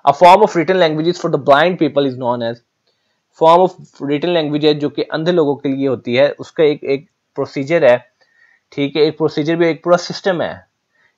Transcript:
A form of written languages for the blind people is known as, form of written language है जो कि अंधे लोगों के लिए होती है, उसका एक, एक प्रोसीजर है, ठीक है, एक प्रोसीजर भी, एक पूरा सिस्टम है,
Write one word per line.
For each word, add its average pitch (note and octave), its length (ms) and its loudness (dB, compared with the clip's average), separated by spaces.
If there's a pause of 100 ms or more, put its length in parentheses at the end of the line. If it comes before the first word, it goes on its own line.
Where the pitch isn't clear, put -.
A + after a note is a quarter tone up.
A C#3+ 80 2
form F#3 300 6
of F#3+ 140 0
written F3+ 260 0
languages D#3+ 380 -2
for E3+ 100 -4
the D3+ 80 -2 (120)
blind D#3+ 320 4
people C#3 260 0
is B2+ 80 -8
known B2 320 -4
as, A#2+ 100 -8 (800)
form E3+ 220 6
of F3+ 140 -2 (260)
written D3 340 -4
language D3 280 -4
है D3+ 100 4
जो D3 140 -4
कि D3 140 -8
अंधे D#3+ 300 -4
लोगों D3 240 0
के C#3 120 -8
लिए C3+ 200 -4
होती A#2+ 260 -6
है, C#3 180 2
उसका - 320 -4
एक, D3 200 0
एक C#3 240 -6 (280)
प्रोसीजर C#3+ 480 -4
है, B2 120 6 (760)
ठीक C#3 240 -6
है, D3+ 60 2
एक D3+ 160 0
प्रोसीजर D#3 380 -2
भी, E3+ 120 0
एक D#3 160 -6
पूरा F3 140 2
सिस्टम F3 440 -6
है, F2+ 240 -10 (520)